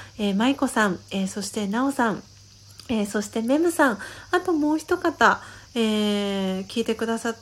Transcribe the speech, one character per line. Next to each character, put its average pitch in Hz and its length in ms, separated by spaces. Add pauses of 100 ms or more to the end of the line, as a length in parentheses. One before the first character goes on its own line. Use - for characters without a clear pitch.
(180)
え 208 120
ー、 190 40
ま 226 140
い 277 80
こ 269 100
さ 220 220
ん、 170 100 (120)
え 196 140
ー、 - 40
そ 196 140
し 196 80
て 214 160
な 226 200
お 277 60
さ 233 200
ん、 - 100 (640)
え 220 140
ー、 202 40
そ 208 140
し 202 80
て 226 140
め 262 160
む 339 120
さ 269 240
ん、 - 40 (320)
あ 359 100
と 359 120
も 302 220
う 320 40
一 339 180
方、 247 440 (340)
え 202 840
ー、 196 60
聞 233 160
い - 20
て 220 100
く 220 120
だ 226 120
さ 233 120
っ 220 120